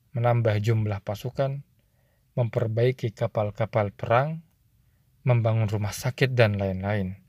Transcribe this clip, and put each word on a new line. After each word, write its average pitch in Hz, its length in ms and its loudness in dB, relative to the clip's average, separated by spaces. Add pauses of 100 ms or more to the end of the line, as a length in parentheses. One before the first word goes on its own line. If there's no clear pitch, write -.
(160)
menambah 117 420 2
jumlah 107 480 0
pasukan, 135 560 -6 (720)
memperbaiki 117 800 0
kapal-kapal 107 800 -2
perang, 147 480 0 (800)
membangun 113 480 2
rumah 104 240 -4
sakit, 127 400 -2
dan 107 240 4
lain-lain. 98 720 -2